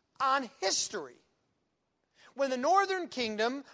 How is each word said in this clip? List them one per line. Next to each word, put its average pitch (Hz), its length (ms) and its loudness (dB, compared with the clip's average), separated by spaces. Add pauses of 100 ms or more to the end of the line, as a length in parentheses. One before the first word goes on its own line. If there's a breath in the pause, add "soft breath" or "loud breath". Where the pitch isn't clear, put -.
(220)
on 269 260 2 (120)
history. 185 560 -2 (1200 soft breath)
When 277 140 0
the 254 80 -2
northern 370 520 2
kingdom 240 640 -2